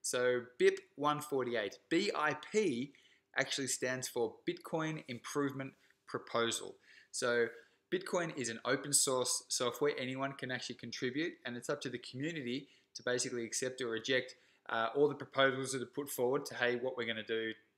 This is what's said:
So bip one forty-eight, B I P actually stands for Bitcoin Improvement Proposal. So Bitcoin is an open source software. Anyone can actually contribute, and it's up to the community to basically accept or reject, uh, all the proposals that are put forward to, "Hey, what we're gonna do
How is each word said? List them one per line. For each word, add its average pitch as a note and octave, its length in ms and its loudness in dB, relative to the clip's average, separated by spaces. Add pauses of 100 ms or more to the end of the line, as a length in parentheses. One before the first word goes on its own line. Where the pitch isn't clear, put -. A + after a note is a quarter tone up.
So B2 420 2 (140)
bip F#3+ 220 6 (160)
one D3 260 2
forty-eight, A#2+ 580 -2 (100)
B G3 260 4
I D3+ 200 2 (160)
P D3 420 2 (440)
actually C3+ 300 0
stands B2+ 400 -2
for A#2 280 0 (120)
Bitcoin D#3+ 600 -2
Improvement C3+ 680 -2 (340)
Proposal. A2+ 680 -2 (360)
So A#2+ 360 2 (440)
Bitcoin F3 460 0
is A#2 120 -2
an A#2 160 -6
open C#3 280 0
source B2+ 540 4
software. C3 500 0
Anyone C3 360 -4
can B2+ 180 -8
actually B2 240 -6
contribute, C3+ 580 -4 (120)
and A#2+ 100 -6
it's A#2+ 140 -6
up C#3+ 120 -2
to C3+ 80 -4
the A#2+ 80 -6
community C#3 680 -6 (260)
to - 100 -16
basically B2 400 0
accept B2+ 380 -4
or A#2+ 80 -2
reject, B2 460 0 (340)
uh, A2+ 260 2
all D3 120 8
the C#3 80 0
proposals C3+ 560 2
that C3 100 -2
are A#2+ 40 -4
put C#3+ 240 -6
forward C3 360 2
to, - 100 -8
"Hey, B2 220 2
what B2+ 200 -4
we're A#2 80 -2
gonna A2 180 -4
do A2+ 300 -2 (240)